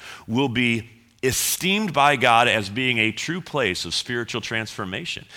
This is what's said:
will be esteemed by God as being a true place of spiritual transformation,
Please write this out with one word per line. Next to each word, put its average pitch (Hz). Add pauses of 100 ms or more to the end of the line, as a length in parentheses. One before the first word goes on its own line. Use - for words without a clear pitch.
(260)
will 127
be 117 (320)
esteemed 190
by 143
God 120
as 104
being 123
a 110
true 165
place 107
of 85
spiritual 120
transformation, 110 (120)